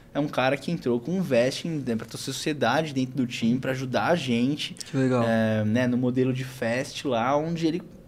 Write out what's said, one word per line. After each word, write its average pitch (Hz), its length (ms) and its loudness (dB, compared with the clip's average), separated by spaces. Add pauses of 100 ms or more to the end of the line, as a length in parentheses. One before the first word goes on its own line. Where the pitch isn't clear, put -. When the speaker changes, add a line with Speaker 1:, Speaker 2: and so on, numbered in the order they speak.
(120)
Speaker 1:
é - 60 -4
um 147 100 0
cara 131 280 2
que 175 160 -4
entrou 123 260 0
com 165 200 -2
um 185 40 0
vesting, 139 640 0
né, 117 80 0
pra 113 120 -4
tua 139 120 -12
sociedade 143 760 0
dentro 127 220 -2
do 131 120 0
time, 117 320 2
pra 131 140 -2
ajudar 131 360 0
a 170 80 4
gente. 131 580 0
Speaker 2:
Que - 220 -10
legal. 127 300 4
Speaker 1:
É, 110 380 2
né, 117 220 2
no 123 100 2
modelo 127 360 2
de 127 120 -4
fest 123 600 -4
lá, 127 320 2
onde 165 300 -2
ele 160 160 0 (260)